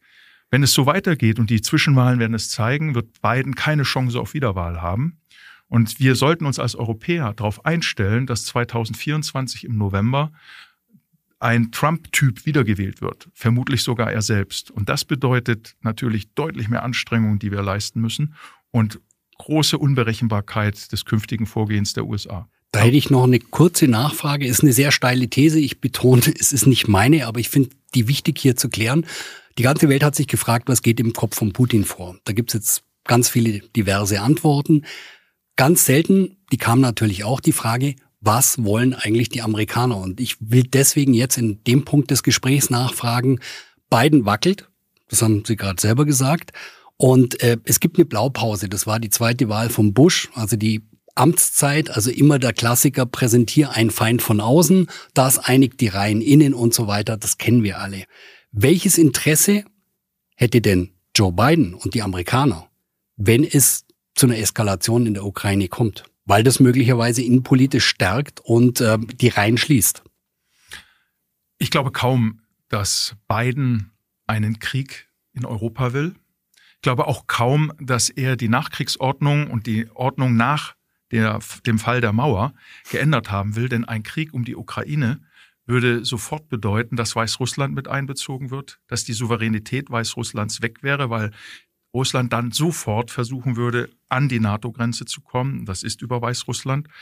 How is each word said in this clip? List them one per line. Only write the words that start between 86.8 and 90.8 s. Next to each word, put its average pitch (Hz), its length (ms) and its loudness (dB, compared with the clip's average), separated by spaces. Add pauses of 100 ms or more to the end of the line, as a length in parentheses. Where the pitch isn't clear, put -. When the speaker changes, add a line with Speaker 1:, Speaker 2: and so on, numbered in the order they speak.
Speaker 1:
dass 117 220 -6
Weißrussland 131 580 -4
mit 135 140 -10
einbezogen 135 600 -8
wird, 139 380 -16
dass 120 160 -6
die 123 100 -10
Souveränität 110 760 -4
Weißrusslands 113 720 -6
weg 113 220 -8